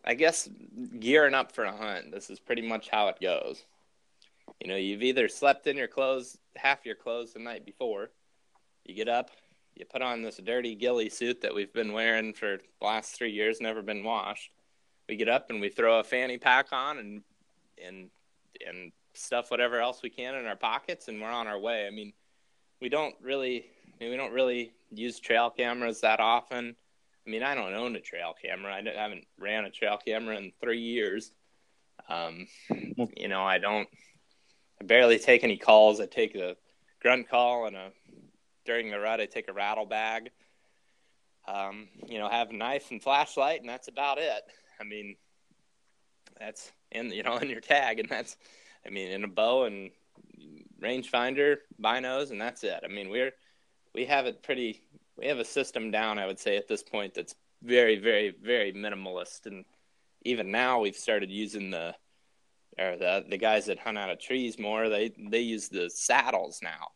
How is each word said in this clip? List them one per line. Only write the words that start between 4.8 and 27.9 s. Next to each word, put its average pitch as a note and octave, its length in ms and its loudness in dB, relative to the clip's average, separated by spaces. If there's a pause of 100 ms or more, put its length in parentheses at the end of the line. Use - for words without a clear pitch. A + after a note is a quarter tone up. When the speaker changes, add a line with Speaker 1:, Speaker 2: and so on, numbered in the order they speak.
Speaker 1:
either B2+ 260 2
slept - 380 2
in C#3 100 0
your B2 120 -4
clothes, C3 500 -2 (180)
half C3+ 300 0
your G#2+ 80 -6
clothes A#2 400 -8
the A2 60 -16
night A#2 260 -12
before. G#2+ 420 -6 (760)
You F#2 80 -16
get A2 160 -4
up, B2 220 -2 (420)
you - 100 -18
put - 160 -10
on A#2+ 220 -4
this A2 160 -8
dirty A#2 380 -4
ghillie A#2 340 0
suit A#2+ 320 -2
that - 120 -4
we've G2+ 200 -4
been A2 180 -2
wearing A2 400 2
for G2+ 240 -4 (240)
the G2+ 60 -2
last A2 300 -2
three A#2 160 -4
years, G#2+ 280 0
never A2 220 -4
been G#2 200 -6
washed. G#2+ 480 -4 (600)
We G#2+ 60 -4
get A2 120 0
up B2 220 2
and A2 100 -6
we G2+ 80 -2
throw A2+ 300 4
a G#2+ 60 2
fanny B2+ 340 -2
pack C3 340 4
on C#3 240 -2
and, G#2 260 -12 (640)
and, F#2 220 -16 (580)
and F2+ 240 -14 (260)
stuff - 360 -4
whatever A#2+ 280 2
else B2 220 -2
we A#2+ 80 -8
can B2+ 240 -8
in B2+ 100 -8
our G#2 120 -6
pockets, A#2 500 -4
and G#2+ 140 -10
we're A2 100 -8
on A#2+ 160 -4
our G#2 120 -6
way. G#2+ 280 -2
I G2+ 40 -8
mean, G#2 220 -12 (680)
we B2+ 80 -8
don't D3 340 -2
really, B2+ 440 -4 (200)
I - 160 -18
mean, A#2 80 -6
we B2+ 60 -4
don't C3 160 -6
really B2 400 0 (180)
use A2+ 300 -8
trail A#2 300 2
cameras A#2+ 500 -2
that A2 180 4
often. A#2+ 560 0 (500)
I A2 60 -12
mean, A2+ 140 -4
I C#3 100 -2
don't G2 200 -4
own A#2 200 -4